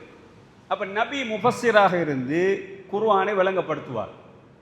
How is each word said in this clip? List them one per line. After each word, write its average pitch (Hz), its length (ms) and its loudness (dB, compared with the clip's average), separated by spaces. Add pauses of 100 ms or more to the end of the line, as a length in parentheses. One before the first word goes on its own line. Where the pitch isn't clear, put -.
(680)
அப்ப 196 180 -4
நபி 233 460 -4
முஃபஸ்ஸிராக 208 720 4
இருந்து 156 680 -2 (220)
குர்ஆனை 202 440 0
வழங்கப்படுத்துவார். 156 800 -2 (480)